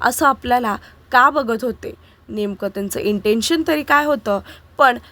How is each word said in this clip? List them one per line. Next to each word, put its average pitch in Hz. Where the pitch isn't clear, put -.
असं 254
आपल्याला 247
का 262
बघत 240
होते, -
नेमकं 104
त्यांचं -
इंटेन्शन 214
तरी 302
काय 294
होतं, 214
पण 247